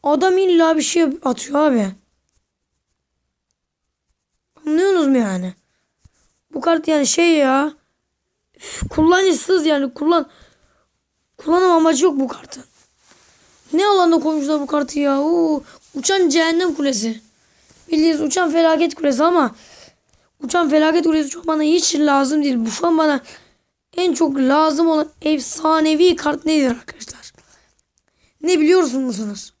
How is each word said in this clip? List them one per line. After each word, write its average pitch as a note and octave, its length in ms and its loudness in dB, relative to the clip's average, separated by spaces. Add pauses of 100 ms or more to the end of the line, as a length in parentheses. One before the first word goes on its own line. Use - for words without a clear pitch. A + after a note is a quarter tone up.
Adam F4 340 2
illa E4 400 2
bir D#4 40 0
şey E4+ 220 0 (200)
atıyor C#4 360 -4
abi. A#3+ 320 0 (2750)
Anlıyorsunuz E4+ 400 2
mu C4+ 100 2
yani? F#3 360 -2 (1000)
Bu C4 80 -8
kart E4 260 0
yani D4 200 0
şey E4+ 260 2
ya. C#4+ 400 0 (840)
Üf, - 320 -12
kullanışsız F4+ 760 2
yani. C#4 280 -2
Kullan-, D#4+ 360 0 (1080)
kullanım F4+ 340 0
amacı D#4+ 340 2
yok C#4+ 140 0
bu C4 80 -2
kartın. - 360 -16 (1080)
Ne F4+ 120 0
alanda F4+ 340 2
koymuşlar D4+ 400 -2
bu C#4+ 80 -6
kartı D4 320 -4
ya? C#4 220 0
Oo, D#4+ 420 -2 (320)
uçan F#4 340 0
cehennem E4 440 0
kulesi. A3+ 480 -4 (680)
Bildiğiniz D#4 300 0
uçan D#4 300 -2
felaket E4 440 2
kulesi C#4+ 280 0
ama E4 320 0 (880)
uçan D#4 260 -2
felaket D#4 340 2
kulesi D#4 260 0
çok - 180 -10
bana D#4 160 -2
hiç D#4+ 320 0
lazım C#4+ 480 0
değil. C#4 140 0
Bu A3+ 140 -4
şu E4+ 160 -4
an E4 100 2
bana D4+ 240 0 (760)
en F4 160 0
çok C#4 240 -2
lazım D4 500 2
olan D#4 220 0 (120)
efsanevi D#4 920 0
kart D4 300 -6
nedir D4+ 260 0
arkadaşlar? - 600 -14 (1080)
Ne E4 180 0
biliyor E4+ 220 4
musunuz? A#3 800 -6